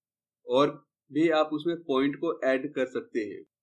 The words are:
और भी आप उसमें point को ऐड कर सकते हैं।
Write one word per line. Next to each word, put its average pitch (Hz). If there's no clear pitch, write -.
और 135
भी 156
आप 156
उसमें 165
point 139
को 165
ऐड 135
कर 131
सकते -
हैं। 101